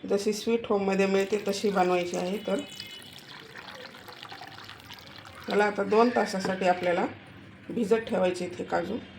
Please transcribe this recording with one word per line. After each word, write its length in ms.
जशी 240
स्वीट 340
होममध्ये 380
मिळते 420
तशी 240
बनवायची 460
आहे. 200
तर 120
मला 160
आता 200
दोन 300
तासासाठी 520
आपल्याला 380
भिजत 380
ठेवायचे 380
इथे 180
काजू. 340